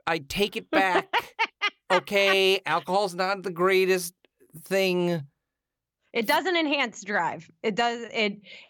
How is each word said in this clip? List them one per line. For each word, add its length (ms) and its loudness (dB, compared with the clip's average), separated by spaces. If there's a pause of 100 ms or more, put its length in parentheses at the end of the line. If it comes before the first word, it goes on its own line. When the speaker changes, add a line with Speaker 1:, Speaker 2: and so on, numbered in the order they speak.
Speaker 1:
I 140 0
take 360 -2
it 160 -10
back. 400 2
Speaker 2:
<laughs> 140 0 (680)
Speaker 1:
Okay, 720 2
alcohol's 500 0
not 280 -2
the 80 -6
greatest 640 2 (500)
thing. 600 0 (920)
Speaker 2:
It 120 -2
doesn't 300 0
enhance 480 -2
drive. 480 -4 (120)
It 120 -2
does, 380 -2
it, 240 -2 (320)